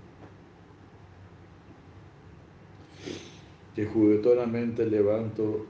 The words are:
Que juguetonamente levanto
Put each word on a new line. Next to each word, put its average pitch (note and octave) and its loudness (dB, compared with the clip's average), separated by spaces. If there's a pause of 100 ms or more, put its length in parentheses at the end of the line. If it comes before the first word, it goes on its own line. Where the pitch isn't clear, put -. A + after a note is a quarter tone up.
(3750)
Que G#2+ -4
juguetonamente A2+ 2
levanto G#2+ 0